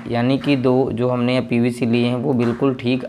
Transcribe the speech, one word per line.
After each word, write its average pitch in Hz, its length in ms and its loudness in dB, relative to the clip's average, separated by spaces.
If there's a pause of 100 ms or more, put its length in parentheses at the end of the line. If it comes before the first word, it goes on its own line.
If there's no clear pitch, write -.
यानी 120 300 0
कि 139 180 0
दो 127 360 2
जो 120 180 -2
हमने 123 260 0
यहाँ 120 100 0
पीवीसी 120 400 0
लिए 120 220 2
हैं 123 80 -2
वो 135 180 -2
बिल्कुल 120 420 0
ठीक 127 340 -2